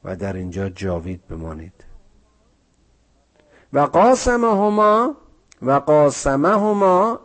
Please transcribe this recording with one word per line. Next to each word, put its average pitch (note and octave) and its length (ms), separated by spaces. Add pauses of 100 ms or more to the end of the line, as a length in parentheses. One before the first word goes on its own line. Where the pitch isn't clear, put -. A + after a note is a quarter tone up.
و F#2+ 120
در F#2+ 180
اینجا F#2 360
جاوید F2+ 580
بمانید. D#2+ 460 (2000)
و C3+ 60
قاسمهما، G#3+ 1400 (460)
و B2 100
قاسمهما F3+ 1500